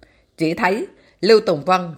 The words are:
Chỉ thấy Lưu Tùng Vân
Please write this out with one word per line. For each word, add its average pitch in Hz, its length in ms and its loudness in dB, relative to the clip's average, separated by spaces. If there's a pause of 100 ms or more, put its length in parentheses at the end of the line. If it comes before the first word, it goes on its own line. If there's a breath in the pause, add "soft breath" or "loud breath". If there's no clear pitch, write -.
(380 soft breath)
Chỉ 160 160 -2
thấy 214 340 -4 (340 soft breath)
Lưu 214 180 6
Tùng 175 260 -4
Vân 180 320 -2